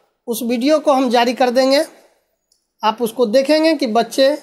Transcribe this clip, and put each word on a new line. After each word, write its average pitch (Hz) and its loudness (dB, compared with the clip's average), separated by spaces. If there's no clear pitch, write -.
उस 233 -6
वीडियो 254 0
को 294 0
हम 262 0
जारी 240 2
कर 247 0
देंगे। 262 2
आप 220 -2
उसको 240 -2
देखेंगे 302 2
कि 277 -2
बच्चे 233 0